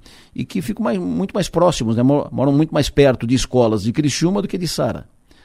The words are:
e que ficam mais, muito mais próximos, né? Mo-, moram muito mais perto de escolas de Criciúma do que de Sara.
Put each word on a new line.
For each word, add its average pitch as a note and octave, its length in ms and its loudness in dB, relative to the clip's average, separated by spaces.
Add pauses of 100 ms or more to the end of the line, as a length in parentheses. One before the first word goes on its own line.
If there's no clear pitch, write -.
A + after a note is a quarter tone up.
(340)
e B2+ 100 -6
que F#3 160 -6
ficam G#3+ 240 -6
mais, A3+ 140 -2
muito F3+ 340 -4
mais G3 160 -2
próximos, C#3 480 0
né? A#2+ 60 2
Mo-, C#3+ 280 2
moram B2+ 220 0
muito D3+ 220 2
mais D3 160 0
perto C3 360 4
de A#2+ 80 0
escolas A2+ 480 2
de A2 100 -2
Criciúma D#3+ 500 0
do - 60 -4
que F#3+ 100 -6
de F3 100 -6
Sara. A#2 400 -6 (360)